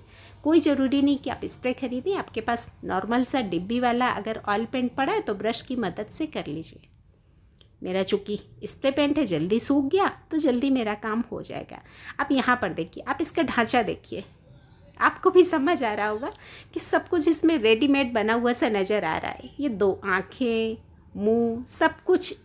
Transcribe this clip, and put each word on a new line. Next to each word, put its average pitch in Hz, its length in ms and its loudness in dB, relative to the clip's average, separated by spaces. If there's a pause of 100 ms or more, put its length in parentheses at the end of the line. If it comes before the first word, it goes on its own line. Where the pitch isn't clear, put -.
(440)
कोई 320 160 6
ज़रूरी 277 420 4
नहीं 277 160 4
कि 262 120 -8
आप - 160 -8
स्प्रे - 280 -4
ख़रीदें। 254 420 -4
आपके 240 260 -6
पास 233 300 -4 (120)
नॉर्मल 202 420 0
सा 269 160 0
डिब्बी 190 380 -2
वाला 247 300 2
अगर 220 340 -6
ऑयल 208 220 0
पेंट 254 280 -4
पड़ा 277 180 0
है 440 80 0
तो 226 140 -4
ब्रश 208 280 -2
की 254 160 -6
मदद 208 300 -4
से - 200 -4
कर 202 200 -8
लीजिए। 160 400 -12 (920)
मेरा 185 200 -2
चूँकि 202 360 -2 (260)
स्प्रे - 260 -2
पेंट 285 280 2
है 311 80 2
जल्दी 185 340 0
सूख 277 260 2
गया 370 200 2 (240)
तो 320 80 -2
जल्दी 269 320 2
मेरा 233 260 2
काम 220 260 -2
हो - 200 -10
जाएगा। - 380 -12 (400)
अब 285 120 -2
यहाँ 254 240 2
पर 190 160 -4
देखिए, 170 300 -8
आप 269 180 -4
इसका 330 240 -2
ढांचा 240 380 0
देखिए, - 400 -8 (800)
आपको 311 300 2
भी 359 140 8
समझ 311 400 2
आ 214 100 0
रहा 208 120 -2
होगा 220 240 -4 (440)
कि 330 60 -6
सब - 280 0
कुछ 330 200 2
इसमें 320 300 4
रेडीमेड 240 560 4
बना 220 200 2
हुआ 240 180 2
सा 247 160 0
नज़र 202 360 0
आ 165 140 -2
रहा - 140 -6
है। - 180 -16 (100)
ये 285 100 -2
दो 196 220 2 (140)
आँखें, 226 720 -2 (380)
मुंह, 226 520 0
सब - 360 -2
कुछ - 320 0 (100)